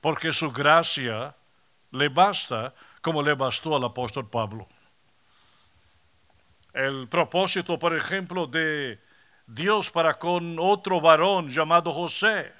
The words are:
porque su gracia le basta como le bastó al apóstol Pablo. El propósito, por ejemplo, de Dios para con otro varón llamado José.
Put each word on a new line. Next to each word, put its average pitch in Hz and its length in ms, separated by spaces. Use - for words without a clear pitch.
porque 156 320
su 151 180
gracia 139 840
le 139 160
basta 135 680
como 156 220
le 147 120
bastó 135 420
al 127 80
apóstol 120 440
Pablo. 110 400
El 135 360
propósito, 175 720
por 165 160
ejemplo, 180 520
de 147 520
Dios 180 440
para 160 240
con 170 440
otro 190 420
varón 165 500
llamado 160 420
José. 175 680